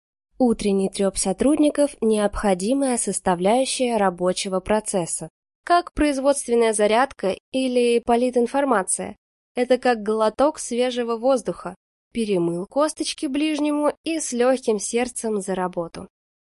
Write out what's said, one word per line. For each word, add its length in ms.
Утренний 500
треп 280
сотрудников — 840
необходимая 960
составляющая 1000
рабочего 600
процесса. 720
Как 280
производственная 800
зарядка 640
или 480
политинформация. 1160
Это 240
как 240
глоток 580
свежего 580
воздуха. 580
Перемыл 540
косточки 580
ближнему 640
и 160
с 100
легким 480
сердцем 600
за 140
работу. 520